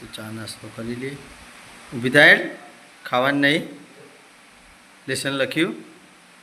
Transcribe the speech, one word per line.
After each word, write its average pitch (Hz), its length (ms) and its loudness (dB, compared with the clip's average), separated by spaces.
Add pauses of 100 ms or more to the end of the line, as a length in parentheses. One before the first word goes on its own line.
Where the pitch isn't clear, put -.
(160)
ચા 110 160 -12
નાસ્તો 110 440 -14
કરી 113 200 -8
લઈએ. 135 220 -10 (760)
ઊભી 127 160 -2
થાય, 160 400 8 (560)
ખાવાનું 139 360 0
નહીં. 151 220 2 (1400)
લેસન 135 220 -4
લખ્યું, 139 460 -2 (680)